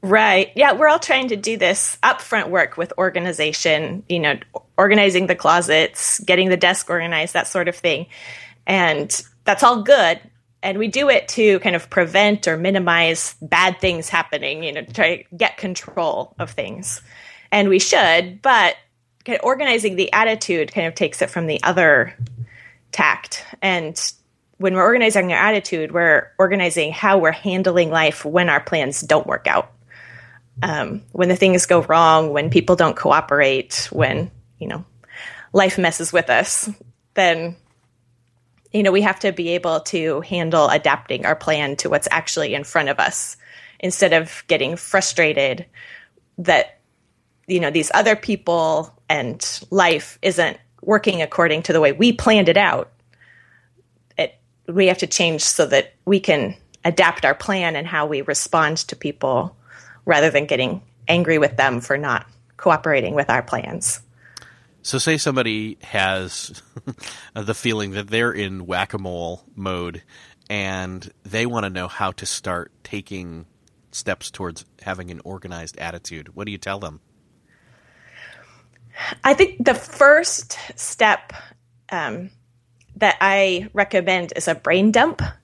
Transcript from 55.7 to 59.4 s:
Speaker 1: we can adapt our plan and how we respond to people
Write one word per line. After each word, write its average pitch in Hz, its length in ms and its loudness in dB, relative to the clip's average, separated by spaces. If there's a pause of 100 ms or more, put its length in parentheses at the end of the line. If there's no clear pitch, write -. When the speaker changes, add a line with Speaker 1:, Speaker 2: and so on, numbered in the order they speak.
Speaker 1:
we 196 140 4
can 165 360 0 (300)
adapt 170 400 2
our 139 100 4
plan 175 400 -4
and 151 120 -8
how 160 180 -2
we 147 160 -4
respond 156 560 0
to - 180 -8
people 139 600 -4 (500)